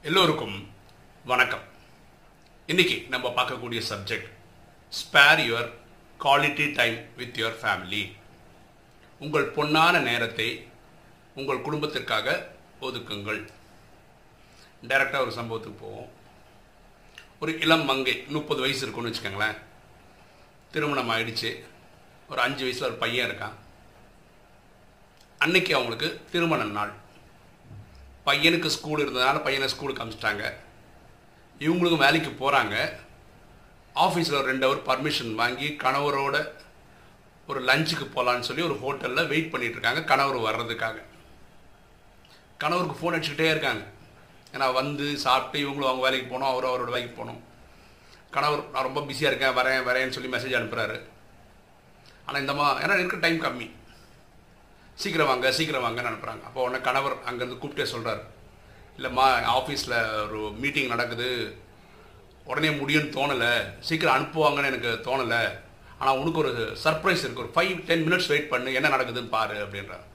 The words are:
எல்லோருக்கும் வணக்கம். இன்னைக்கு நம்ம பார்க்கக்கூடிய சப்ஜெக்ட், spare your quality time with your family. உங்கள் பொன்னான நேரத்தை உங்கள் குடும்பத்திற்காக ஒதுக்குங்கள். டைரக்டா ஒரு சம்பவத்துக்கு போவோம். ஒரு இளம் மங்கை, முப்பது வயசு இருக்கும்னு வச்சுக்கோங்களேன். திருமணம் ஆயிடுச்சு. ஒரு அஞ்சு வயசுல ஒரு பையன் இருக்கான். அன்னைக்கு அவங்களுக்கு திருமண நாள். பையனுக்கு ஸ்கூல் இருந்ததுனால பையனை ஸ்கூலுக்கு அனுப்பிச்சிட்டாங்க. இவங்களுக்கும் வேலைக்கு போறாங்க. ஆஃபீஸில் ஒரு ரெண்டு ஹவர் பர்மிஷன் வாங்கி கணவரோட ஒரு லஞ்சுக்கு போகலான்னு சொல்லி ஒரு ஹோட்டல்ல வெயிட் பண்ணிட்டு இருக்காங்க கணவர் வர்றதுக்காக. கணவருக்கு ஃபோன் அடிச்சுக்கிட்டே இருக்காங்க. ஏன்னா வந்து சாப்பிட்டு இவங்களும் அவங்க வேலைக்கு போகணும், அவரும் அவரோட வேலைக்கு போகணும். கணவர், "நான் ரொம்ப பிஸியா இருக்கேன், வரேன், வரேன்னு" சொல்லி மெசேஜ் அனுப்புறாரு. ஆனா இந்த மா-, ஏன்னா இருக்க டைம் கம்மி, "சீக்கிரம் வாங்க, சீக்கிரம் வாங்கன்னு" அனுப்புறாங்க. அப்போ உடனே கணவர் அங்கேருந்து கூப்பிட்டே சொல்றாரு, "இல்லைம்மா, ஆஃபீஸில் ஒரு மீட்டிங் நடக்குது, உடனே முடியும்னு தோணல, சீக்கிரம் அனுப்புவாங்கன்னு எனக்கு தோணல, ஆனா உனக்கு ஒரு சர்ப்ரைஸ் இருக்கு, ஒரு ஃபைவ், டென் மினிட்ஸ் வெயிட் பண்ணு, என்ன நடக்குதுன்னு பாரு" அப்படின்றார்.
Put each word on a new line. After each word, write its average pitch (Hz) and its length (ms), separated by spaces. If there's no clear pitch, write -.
எல்லோருக்கும் 123 600
வணக்கம். 127 340
இன்னைக்கு 123 420
நம்ம 123 200
பார்க்கக்கூடிய 120 600
சப்ஜெக்ட், 104 420
spare 147 540
your 117 260
quality 147 520
time 117 240
with 120 160
your 113 180
family. 95 480
உங்கள் 147 360
பொன்னான 160 460
நேரத்தை 117 680
உங்கள் 135 280
குடும்பத்திற்காக 135 880
ஒதுக்குங்கள். 104 680
டைரக்டா 135 320
ஒரு 120 100
சம்பவத்துக்கு 110 500
போவோம். 101 280
ஒரு 160 180
இளம் 160 260
மங்கை, 131 440
முப்பது 147 320
வயசு 131 220
இருக்கும்னு 120 320
வச்சுக்கோங்களேன். 104 440
திருமணம் 143 380
ஆயிடுச்சு. 113 540
ஒரு 131 120
அஞ்சு 131 320
வயசுல 123 100
ஒரு 127 100
பையன் 117 380
இருக்கான். 104 240
அன்னைக்கு 170 360
அவங்களுக்கு 123 460
திருமண 160 340
நாள். 104 420
பையனுக்கு 156 400
ஸ்கூல் 151 420
இருந்ததுனால 131 340
பையனை 139 260
ஸ்கூலுக்கு 131 360
அனுப்பிச்சிட்டாங்க. 107 480
இவங்களுக்கும் 170 380
வேலைக்கு 139 540
போறாங்க. 123 460
ஆஃபீஸில் 160 400
ஒரு 139 80
ரெண்டு 131 320
ஹவர் 139 40
பர்மிஷன் 131 560
வாங்கி 123 340
கணவரோட 143 800
ஒரு 135 180
லஞ்சுக்கு 147 500
போகலான்னு 123 260
சொல்லி 131 220
ஒரு 160 120
ஹோட்டல்ல 127 520
வெயிட் 160 240
பண்ணிட்டு 117 300
இருக்காங்க 127 220
கணவர் 135 540
வர்றதுக்காக. 113 460
கணவருக்கு 170 540
ஃபோன் - 20
அடிச்சுக்கிட்டே 160 360
இருக்காங்க. 135 340
ஏன்னா 131 200
வந்து 143 460
சாப்பிட்டு 131 500
இவங்களும் 139 180
அவங்க 131 160
வேலைக்கு 131 260
போகணும், 131 240
அவரும் 127 180
அவரோட 123 140
வேலைக்கு 120 320
போகணும். 117 260
கணவர், 143 400
"நான் 131 120
ரொம்ப 131 180
பிஸியா 139 220
இருக்கேன், 131 340
வரேன், 127 300
வரேன்னு" 127 220
சொல்லி 127 280
மெசேஜ் 123 220
அனுப்புறாரு. 113 440
ஆனா 139 120
இந்த 139 140
மா-, 143 280
ஏன்னா 185 180
இருக்க 180 180
டைம் 165 260
கம்மி, 123 280
"சீக்கிரம் 160 320
வாங்க, 127 260
சீக்கிரம் 147 320
வாங்கன்னு" 117 160
அனுப்புறாங்க. 113 420
அப்போ 131 200
உடனே 127 200
கணவர் 131 420
அங்கேருந்து 123 340
கூப்பிட்டே 139 360
சொல்றாரு, 110 260
"இல்லைம்மா, 131 360
ஆஃபீஸில் 120 840
ஒரு 107 300
மீட்டிங் 139 300
நடக்குது, 120 680
உடனே 147 240
முடியும்னு 143 520
தோணல, 120 600
சீக்கிரம் 151 420
அனுப்புவாங்கன்னு 143 420
எனக்கு 117 400
தோணல, 117 540
ஆனா 135 160
உனக்கு 156 240
ஒரு 117 460
சர்ப்ரைஸ் 156 340
இருக்கு, 117 320
ஒரு - 40
ஃபைவ், 180 300
டென் 165 280
மினிட்ஸ் 180 140
வெயிட் 147 220
பண்ணு, 131 260
என்ன 139 140
நடக்குதுன்னு 123 400
பாரு" 107 380
அப்படின்றார். 95 480